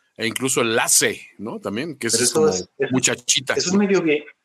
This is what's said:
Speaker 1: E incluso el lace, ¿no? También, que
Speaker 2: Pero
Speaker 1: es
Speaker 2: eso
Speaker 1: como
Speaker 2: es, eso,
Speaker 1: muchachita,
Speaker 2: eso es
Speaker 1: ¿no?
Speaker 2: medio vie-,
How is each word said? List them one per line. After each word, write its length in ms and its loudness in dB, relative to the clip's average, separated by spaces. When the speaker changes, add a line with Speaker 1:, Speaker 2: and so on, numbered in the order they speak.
Speaker 1:
E 80 -2
incluso 360 -2
el 120 0
lace, 540 0
¿no? 220 -10
También, 380 -6
que 100 -2
Speaker 2:
Pero 80 0
Speaker 1:
es 140 0
Speaker 2:
eso 40 -6
Speaker 1:
como 140 4
Speaker 2:
es, 120 -2
eso, 120 -2
Speaker 1:
muchachita, 640 0
Speaker 2:
eso 140 -2
es 60 -4
Speaker 1:
¿no? 40 4
Speaker 2:
medio 240 4
vie-, 220 0